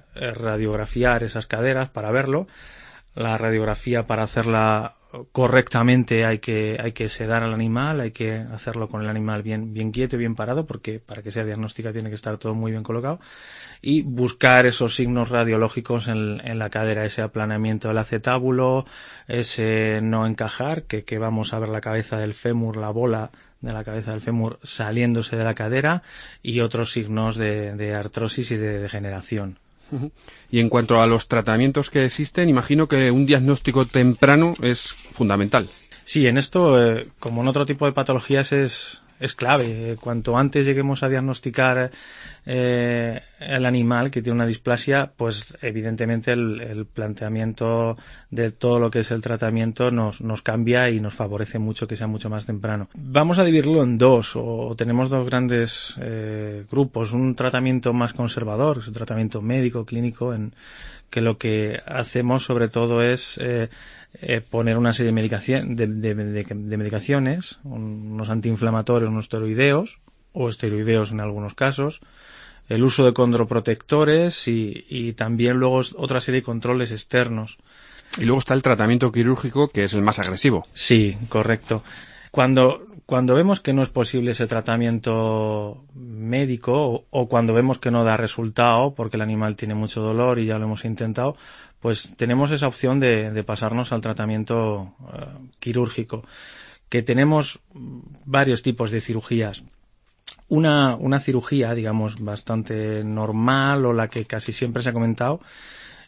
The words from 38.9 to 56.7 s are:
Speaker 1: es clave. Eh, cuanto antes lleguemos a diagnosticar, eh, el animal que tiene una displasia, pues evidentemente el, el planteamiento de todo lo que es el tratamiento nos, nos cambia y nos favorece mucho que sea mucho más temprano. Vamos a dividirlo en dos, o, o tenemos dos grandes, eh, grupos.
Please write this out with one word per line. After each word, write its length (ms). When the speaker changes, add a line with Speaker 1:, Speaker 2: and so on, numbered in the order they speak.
Speaker 1:
es 140
clave. 600
Eh, 60
cuanto 380
antes 300
lleguemos 340
a 80
diagnosticar, 800
eh, 720
el 260
animal 460
que 100
tiene 140
una 100
displasia, 720
pues 460
evidentemente 720
el, 300
el 240
planteamiento 1120
de 220
todo 280
lo 120
que 80
es 120
el 100
tratamiento 680
nos, 300
nos 200
cambia 480
y 100
nos 140
favorece 460
mucho 280
que 80
sea 120
mucho 220
más 160
temprano. 480
Vamos 460
a 40
dividirlo 400
en 140
dos, 380
o, 320
o 80
tenemos 340
dos 180
grandes, 760
eh, 680
grupos. 440